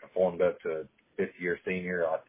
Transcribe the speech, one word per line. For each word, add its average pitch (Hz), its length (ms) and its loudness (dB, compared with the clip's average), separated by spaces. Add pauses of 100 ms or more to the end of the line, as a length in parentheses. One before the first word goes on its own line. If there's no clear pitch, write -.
performed 90 420 2
up 85 200 2
to 85 80 -4
a 78 120 -4 (340)
fifth-year 87 480 -2
senior, 90 420 -2
uh, 78 120 0 (100)